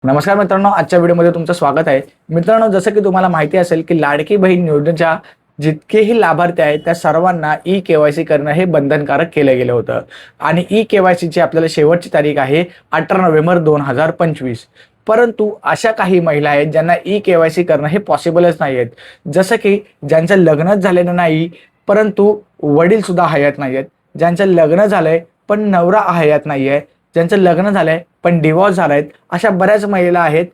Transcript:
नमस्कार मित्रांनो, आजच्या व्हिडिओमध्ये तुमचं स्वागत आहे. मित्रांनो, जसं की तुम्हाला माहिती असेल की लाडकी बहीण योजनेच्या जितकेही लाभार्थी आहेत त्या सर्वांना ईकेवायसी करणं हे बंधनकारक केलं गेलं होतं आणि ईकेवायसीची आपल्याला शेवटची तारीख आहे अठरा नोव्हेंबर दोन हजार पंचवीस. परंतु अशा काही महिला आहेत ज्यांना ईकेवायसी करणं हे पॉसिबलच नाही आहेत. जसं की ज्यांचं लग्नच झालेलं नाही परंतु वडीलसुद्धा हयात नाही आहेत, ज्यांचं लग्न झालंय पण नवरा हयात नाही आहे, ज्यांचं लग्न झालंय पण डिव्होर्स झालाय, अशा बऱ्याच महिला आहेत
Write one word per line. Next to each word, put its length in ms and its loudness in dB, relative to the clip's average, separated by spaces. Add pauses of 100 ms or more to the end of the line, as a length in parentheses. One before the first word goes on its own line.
नमस्कार 300 0
मित्रांनो, 340 0
आजच्या 300 0
व्हिडिओमध्ये 320 2
तुमचं 220 -4
स्वागत 340 -2
आहे. 140 0 (280)
मित्रांनो, 420 0
जसं 200 0
की 80 2
तुम्हाला 280 0
माहिती 300 -2
असेल 300 0
की 140 0
लाडकी 340 -2
बहीण 320 2
योजनेच्या 520 0 (420)
जितकेही 600 0
लाभार्थी 400 0
आहेत 180 0
त्या 140 -2
सर्वांना 640 0 (100)
ईकेवायसी 580 0
करणं 280 -2
हे 140 0
बंधनकारक 720 0
केलं 220 2
गेलं 160 -2
होतं 280 -4 (380)
आणि 320 -2
ईकेवायसीची 680 0
आपल्याला 300 0
शेवटची 440 0
तारीख 240 0
आहे 280 0 (260)
अठरा 300 -2
नोव्हेंबर 360 2
दोन 240 0
हजार 300 -2
पंचवीस. 460 -4 (500)
परंतु 440 0 (120)
अशा 280 -2
काही 280 0
महिला 300 0
आहेत 180 2
ज्यांना 260 0 (120)
ईकेवायसी 580 0
करणं 240 0
हे 100 -2
पॉसिबलच 600 0
नाही 160 -4
आहेत. 120 -2 (460)
जसं 220 0
की 300 -2 (240)
ज्यांचं 260 2
लग्नच 420 2
झालेलं 380 0
नाही 340 0 (380)
परंतु 520 2 (240)
वडीलसुद्धा 600 2
हयात 340 0
नाही 180 -6
आहेत, 120 -6 (300)
ज्यांचं 280 0
लग्न 400 2
झालंय 360 0 (260)
पण 120 -2
नवरा 400 2
हयात 460 0
नाही 240 -2
आहे, 120 0 (320)
ज्यांचं 240 0
लग्न 320 2
झालंय 320 0 (220)
पण 180 2
डिव्होर्स 340 2
झालाय, 280 0 (260)
अशा 200 -2
बऱ्याच 360 0
महिला 340 0
आहेत 340 0